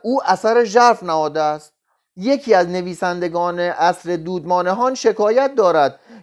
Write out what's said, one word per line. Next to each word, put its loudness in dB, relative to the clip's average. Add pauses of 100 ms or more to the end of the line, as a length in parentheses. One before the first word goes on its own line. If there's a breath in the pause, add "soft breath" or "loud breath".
او -2
اثر 2
ژرف 4
نهاده -2
است.» -4 (420)
یکی 0
از 4
نویسندگان -4
عصر -2
دودمانهان -2
شکایت 0
دارد 2 (220 loud breath)